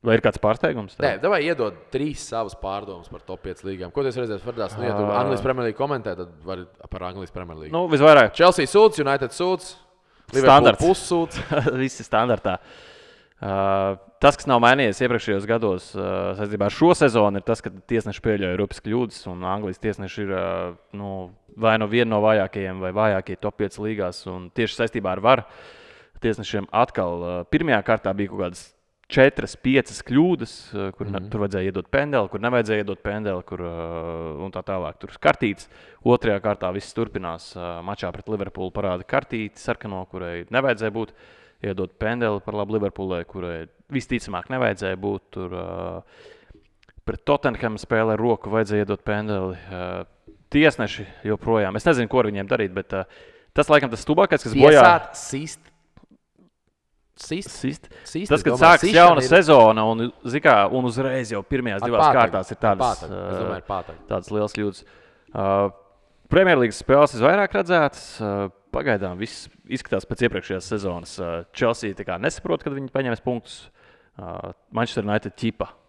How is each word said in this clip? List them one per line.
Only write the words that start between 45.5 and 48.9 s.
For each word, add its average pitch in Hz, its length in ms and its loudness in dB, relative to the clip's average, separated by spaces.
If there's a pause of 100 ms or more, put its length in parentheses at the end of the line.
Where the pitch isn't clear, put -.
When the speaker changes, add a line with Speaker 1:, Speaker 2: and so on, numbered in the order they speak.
Speaker 1:
eh, 87 500 -10 (1000)
pret - 200 -10
Tottenham 120 520 -2
spēlē 110 400 0
roku 110 340 -2
vajadzēja 104 360 0
iedot 101 180 -4